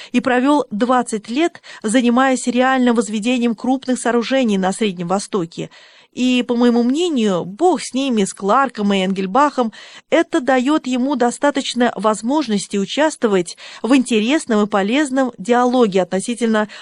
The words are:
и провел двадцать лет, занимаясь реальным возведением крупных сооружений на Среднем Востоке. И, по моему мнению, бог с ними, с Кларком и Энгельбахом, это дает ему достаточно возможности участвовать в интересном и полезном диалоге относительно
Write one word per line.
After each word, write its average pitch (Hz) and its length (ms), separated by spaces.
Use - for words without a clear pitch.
и 247 100
провел 254 520
двадцать 233 560
лет, 311 340
занимаясь 247 640
реальным 247 480
возведением 233 580
крупных 254 460
сооружений 233 580
на 190 140
Среднем 185 340
Востоке. 170 640
И, 247 320
по 247 140
моему 240 260
мнению, 247 640
бог 247 360
с - 140
ними, 247 300
с - 100
Кларком 214 580
и 190 120
Энгельбахом, 208 680
это 330 300
дает 262 480
ему 254 260
достаточно 247 800
возможности 220 800
участвовать 202 800
в 233 120
интересном 226 720
и - 20
полезном 254 720
диалоге 240 640
относительно 214 640